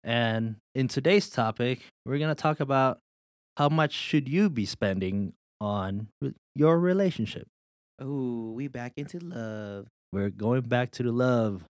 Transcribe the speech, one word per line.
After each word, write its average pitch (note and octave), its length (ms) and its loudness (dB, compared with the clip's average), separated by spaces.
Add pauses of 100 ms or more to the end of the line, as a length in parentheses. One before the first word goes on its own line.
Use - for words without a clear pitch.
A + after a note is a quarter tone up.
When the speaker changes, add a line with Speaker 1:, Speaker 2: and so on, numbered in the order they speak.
Speaker 1:
And A2+ 540 0 (180)
in C3 120 0
today's F3+ 420 4
topic, A#2+ 520 -2 (240)
we're C3+ 140 -2
gonna D#3 160 0
talk D#3 240 0
about C3+ 400 2 (580)
how D3 100 4
much D3+ 260 4
should - 360 0
you F#3+ 200 4
be A#2 160 0
spending G2 680 -2 (260)
on G2+ 480 -4 (140)
re-, C#3 140 -4 (200)
your D#3+ 240 4
relationship? F3+ 680 0 (540)
Speaker 2:
Ooh, B2 540 -6
we C#3 120 -8
back B2 280 -10
into D3 240 -10
love. G#2+ 680 -8 (260)
Speaker 1:
We're G2+ 160 0
going A#2 320 0
back A#2+ 300 0
to - 120 -6
the A#2+ 80 0
love. A#2 580 2